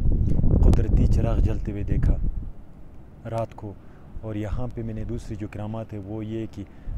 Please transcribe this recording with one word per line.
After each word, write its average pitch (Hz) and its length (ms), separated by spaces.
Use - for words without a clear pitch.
कुदरती - 460
चिराग 110 320
जलते 107 320
हुए 101 120
देखा - 360
रात 113 280
को, 101 200
और 110 120
यहाँ 107 320
पे 120 140
मैंने 110 220
दूसरी 113 320
जो 104 120
किरामात 107 440
है 107 80
वो 104 220
ये 110 260
कि, 101 140
अ, 92 40